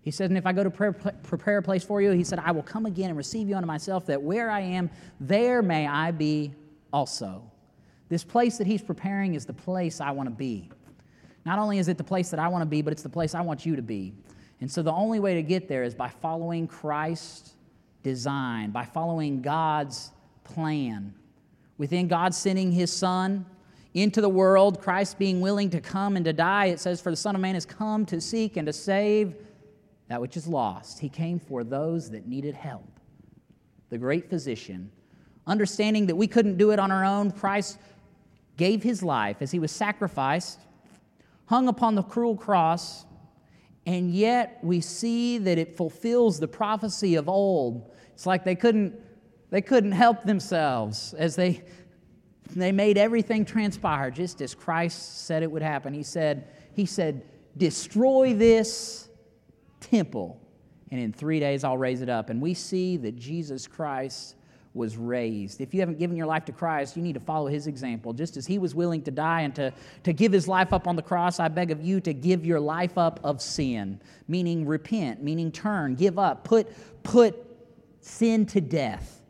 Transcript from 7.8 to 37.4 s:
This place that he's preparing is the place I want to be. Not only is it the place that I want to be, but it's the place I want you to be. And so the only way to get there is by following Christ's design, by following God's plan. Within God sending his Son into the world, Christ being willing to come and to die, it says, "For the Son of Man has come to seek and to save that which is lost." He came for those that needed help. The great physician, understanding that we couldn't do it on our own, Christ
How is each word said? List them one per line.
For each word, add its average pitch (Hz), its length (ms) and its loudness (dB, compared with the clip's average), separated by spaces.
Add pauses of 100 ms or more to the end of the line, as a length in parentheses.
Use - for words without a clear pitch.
This 170 160 -2
place 240 320 2
that 202 100 -2
he's 208 140 0
preparing 196 540 -4
is 135 100 -8
the - 80 -12
place 180 480 -4
I 143 100 -2
want 139 160 -4
to 117 80 -8
be. 110 340 -6 (760)
Not 185 140 0
only 208 200 0
is 175 80 2
it 175 100 0
the 165 60 -8
place 180 280 -2
that 156 100 -4
I 170 80 0
want 180 120 0
to 160 40 0
be, 151 160 0
but 151 100 -2
it's 151 120 -6
the 147 60 -10
place 160 240 -2
I 170 80 -4
want 160 240 -4
you 160 120 0
to 131 40 -4
be. 104 320 -6 (460)
And 131 100 -8
so 170 140 -4
the 160 80 2
only 214 300 0
way 196 140 0
to 165 60 0
get 185 280 -2
there 131 140 -2
is 120 120 -4
by 123 140 -6
following 165 580 -4
Christ's - 840 -6 (500)
design, 127 680 -4
by 120 120 -6
following 156 580 -4
God's 151 680 -2 (320)
plan. 127 680 -4 (640)
Within 175 300 0
God 175 260 2
sending 190 380 0
his 175 200 2
Son 185 540 0 (480)
into 208 280 2
the 202 80 4
world, 190 520 6
Christ 190 360 -2
being 185 220 2
willing 202 300 0
to 170 100 -2
come 196 360 -2
and 175 100 0
to 160 80 2
die, 185 320 2
it 175 140 0
says, 180 200 -2
"For 180 120 -4
the 160 40 0
Son 208 200 -4
of 190 60 -2
Man 185 120 0
has 175 120 -4
come 214 420 -2
to 175 120 -4
seek 220 380 -2
and 156 80 -4
to 151 80 -2
save 208 640 2 (720)
that 120 100 -4
which 127 160 -6
is 160 120 -6
lost." 123 520 -4
He 143 100 -6
came 165 300 -4
for 127 240 -6
those 147 460 -4
that 107 180 -12
needed 139 280 -6
help. - 440 -14 (880)
The 120 80 -6
great 139 320 -2
physician, 110 600 -6 (560)
understanding 208 600 2
that 170 80 0
we 208 120 2
couldn't 208 300 4
do 208 140 8
it 208 80 4
on 196 120 2
our 190 140 2
own, 202 260 2
Christ 196 460 -2 (800)